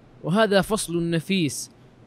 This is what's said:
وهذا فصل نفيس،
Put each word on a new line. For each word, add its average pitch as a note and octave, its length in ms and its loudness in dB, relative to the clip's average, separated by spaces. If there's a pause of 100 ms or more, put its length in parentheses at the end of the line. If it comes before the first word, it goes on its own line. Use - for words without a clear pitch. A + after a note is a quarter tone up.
(240)
وهذا G3 380 2
فصل E3+ 480 -2
نفيس، E3+ 640 -2 (360)